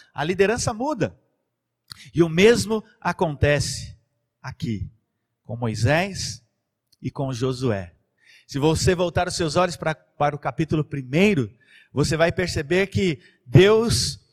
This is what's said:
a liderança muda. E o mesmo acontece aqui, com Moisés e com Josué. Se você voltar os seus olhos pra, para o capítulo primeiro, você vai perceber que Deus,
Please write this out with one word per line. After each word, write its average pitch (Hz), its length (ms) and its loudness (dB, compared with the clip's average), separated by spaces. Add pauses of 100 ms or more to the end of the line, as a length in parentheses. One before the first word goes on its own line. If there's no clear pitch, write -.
(140)
a 135 80 -6
liderança 196 500 0
muda. 214 460 -4 (960)
E 160 80 4
o 170 60 2
mesmo 208 560 2 (160)
acontece 151 960 -2 (440)
aqui, 117 480 -8 (540)
com - 140 -12
Moisés 123 880 -4 (560)
e 131 100 -10
com 135 220 -6
Josué. 123 640 -4 (520)
Se 139 120 -8
você 160 360 2
voltar 175 320 -2
os 175 80 -8
seus 156 220 -2
olhos 175 200 2
pra, 160 180 -4
para - 420 -4
o - 20 -12
capítulo 156 460 -2
primeiro, 139 680 0 (400)
você 143 240 0
vai 165 160 2
perceber 175 540 -2
que 185 340 -2 (260)
Deus, 214 760 4 (120)